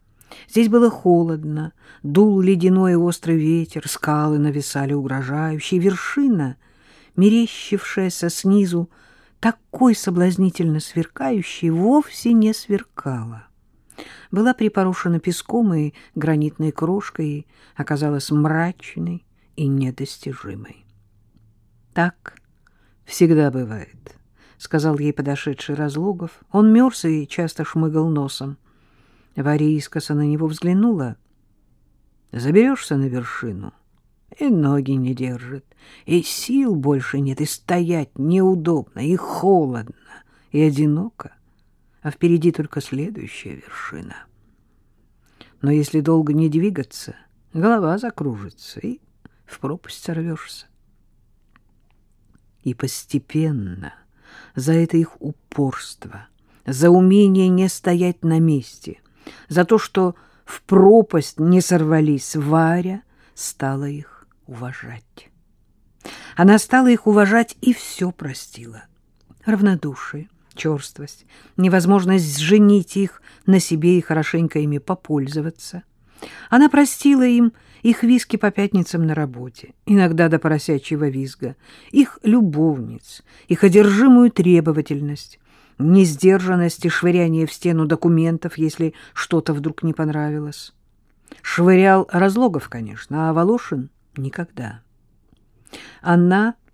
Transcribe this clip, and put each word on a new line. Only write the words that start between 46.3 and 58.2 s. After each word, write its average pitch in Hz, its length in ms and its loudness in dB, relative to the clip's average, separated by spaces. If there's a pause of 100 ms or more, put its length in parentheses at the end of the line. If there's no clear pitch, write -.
не 160 160 0
двигаться, 165 640 -4 (380)
голова 190 460 0
закружится, 135 800 -10
и 240 200 -10 (440)
в - 160 -20
пропасть - 420 -12
сорвёшься». 165 640 -10 (2000)
И 127 100 -6
постепенно 123 1200 -6 (640)
за 135 180 -2
это 165 240 0
их 165 240 -2
упорство, - 1080 -10 (380)
за 139 260 2
умение 185 580 6
не 185 200 2
стоять 175 560 -2